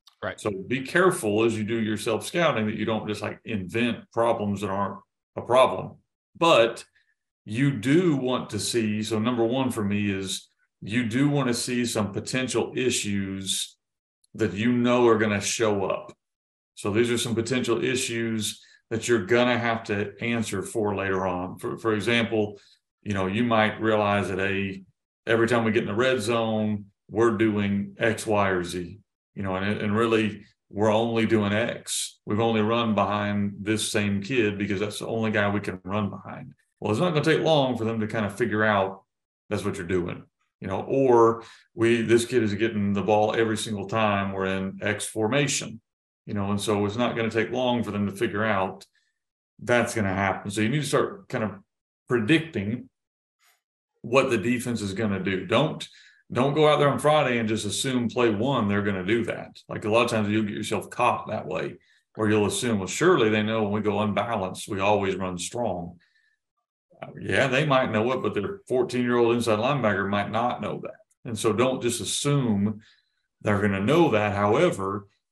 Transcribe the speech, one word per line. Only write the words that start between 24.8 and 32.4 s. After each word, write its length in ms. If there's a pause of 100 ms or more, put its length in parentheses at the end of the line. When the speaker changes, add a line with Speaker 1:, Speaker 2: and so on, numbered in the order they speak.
Speaker 2:
every 200
time 160
we 80
get 120
in 40
the 80
red 260
zone, 640 (240)
we're 280
doing 600
X, 300
Y, 220
or 140
Z, 360 (360)
you 80
know, 120
and, 260
and 140
really 500 (240)
we're 220
only 340
doing 280
X. 720
We've 140
only 220